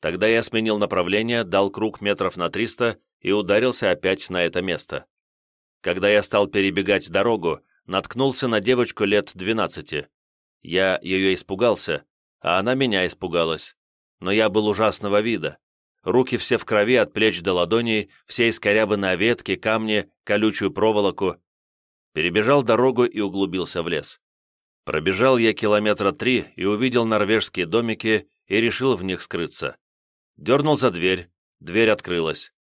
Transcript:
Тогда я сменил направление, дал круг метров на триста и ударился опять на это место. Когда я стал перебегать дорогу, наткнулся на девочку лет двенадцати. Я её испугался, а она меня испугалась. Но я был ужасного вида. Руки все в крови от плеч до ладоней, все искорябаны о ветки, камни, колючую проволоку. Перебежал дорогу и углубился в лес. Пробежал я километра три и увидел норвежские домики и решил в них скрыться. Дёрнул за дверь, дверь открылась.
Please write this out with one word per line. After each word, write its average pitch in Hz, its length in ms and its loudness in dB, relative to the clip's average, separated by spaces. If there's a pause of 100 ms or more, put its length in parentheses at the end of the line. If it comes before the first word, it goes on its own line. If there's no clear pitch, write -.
Тогда 90 260 -2
я 113 160 2
сменил 110 340 0
направление, 104 680 0
дал 98 240 2
круг 104 320 -6
метров 98 340 -2
на 85 140 -2
триста 113 500 -4 (220)
и - 100 -2
ударился 104 600 0
опять 92 380 -2
на 90 140 0
это 85 180 -2
место. 85 440 -6 (760)
Когда 92 280 0
я 104 120 6
стал 101 260 2
перебегать 95 640 0
дорогу, 95 520 0 (240)
наткнулся 123 640 -2
на 113 100 2
девочку 117 460 0
лет 101 300 0
двенадцати. 92 760 -4 (520)
Я 92 400 0
её 95 320 0
испугался, 95 680 -2 (380)
а 87 180 0
она 117 160 0
меня 107 320 0
испугалась. 82 680 -4 (420)
Но 90 120 -4
я 110 180 2
был 107 180 0
ужасного 104 540 0
вида. 95 380 -4 (420)
Руки 123 360 0
все 123 200 0
в - 60 -4
крови 107 320 2
от 107 160 2
плеч 107 300 0
до 90 100 -2
ладоней, 107 580 0 (160)
все 117 220 0
искорябаны 104 600 2
о 92 100 2
ветки, 104 400 0
камни, 110 520 -2 (140)
колючую 104 480 0
проволоку. 101 640 0 (760)
Перебежал 90 500 2
дорогу 120 400 4
и 113 160 -2
углубился 92 640 -2
в 80 60 -4
лес. 78 320 -6 (640)
Пробежал 95 520 2
я 113 160 4
километра 104 600 2
три 113 320 -2 (100)
и - 80 -8
увидел 113 420 0
норвежские 104 600 0
домики 110 640 -2 (180)
и 104 140 0
решил 117 340 0
в 90 80 -8
них 92 180 -4
скрыться. - 540 -6 (640)
Дёрнул 143 400 2
за 131 120 2
дверь, 90 400 -2 (300)
дверь 110 300 2
открылась. 85 640 -2 (100)